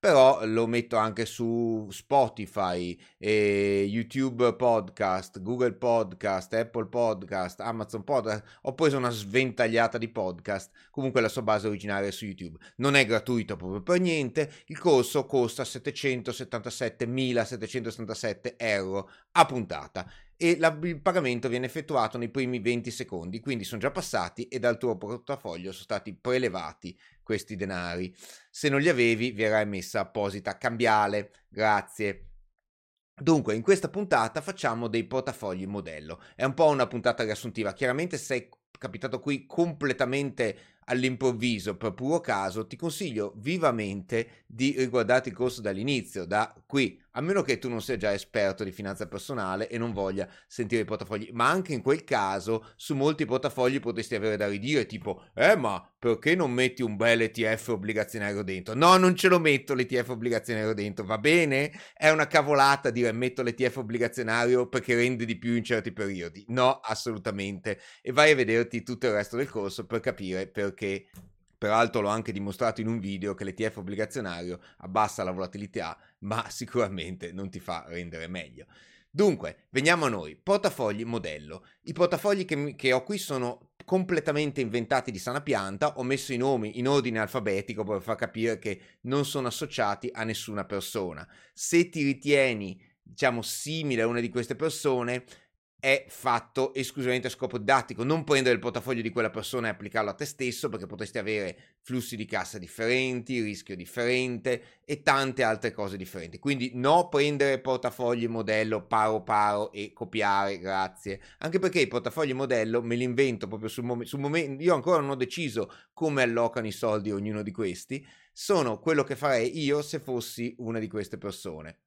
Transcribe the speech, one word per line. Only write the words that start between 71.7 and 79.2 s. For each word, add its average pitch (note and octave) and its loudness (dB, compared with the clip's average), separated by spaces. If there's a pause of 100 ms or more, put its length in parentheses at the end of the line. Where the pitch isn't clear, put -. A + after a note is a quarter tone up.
l'ho G2+ 2
anche A2 -2
dimostrato G2+ -2
in A2 -2
un A2+ -2
video G2 -4
che F#2 -12
l'E G2 -8
T A2 -2
F - -8
obbligazionario F#2 -6 (160)
abbassa G#2 0
la F#2 -2
volatilità, F#2 -8 (200)
ma A2 -6
sicuramente F#2 -4
non F#2+ -10
ti F#2 -14
fa E2+ -8
rendere E2+ -10
meglio. D2+ -12 (440)
Dunque, D3+ 0